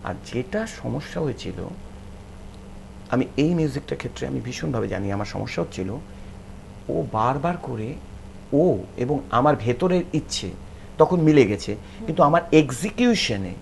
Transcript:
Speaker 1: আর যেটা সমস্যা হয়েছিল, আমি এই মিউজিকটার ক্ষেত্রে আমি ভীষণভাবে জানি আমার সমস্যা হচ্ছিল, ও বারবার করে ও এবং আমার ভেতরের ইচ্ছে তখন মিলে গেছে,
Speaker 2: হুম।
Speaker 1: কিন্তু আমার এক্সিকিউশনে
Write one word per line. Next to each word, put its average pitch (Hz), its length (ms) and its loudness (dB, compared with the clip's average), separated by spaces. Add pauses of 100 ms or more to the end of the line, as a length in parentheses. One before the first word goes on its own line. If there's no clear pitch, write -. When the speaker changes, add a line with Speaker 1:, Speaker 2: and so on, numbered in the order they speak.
Speaker 1:
আর 90 100 -4 (180)
যেটা 208 340 -4
সমস্যা 143 540 -6
হয়েছিল, 92 480 -6 (1400)
আমি 123 160 2 (100)
এই 156 180 4
মিউজিকটার 147 440 0
ক্ষেত্রে - 280 -6
আমি 135 140 -2
ভীষণভাবে 120 480 -2
জানি 98 240 -2
আমার 101 140 -2
সমস্যা 113 360 -4
হচ্ছিল, 95 280 -4 (1000)
ও 156 240 0
বারবার 139 440 2
করে 120 380 -6 (580)
ও 143 260 4 (180)
এবং 135 240 0 (100)
আমার 139 280 6
ভেতরের 170 440 2 (100)
ইচ্ছে - 380 -2 (480)
তখন 170 220 6
মিলে 151 240 10
গেছে, 101 280 0
Speaker 2:
হুম। - 340 -10
Speaker 1:
কিন্তু 165 160 4
আমার 160 180 8 (120)
এক্সিকিউশনে 131 1080 4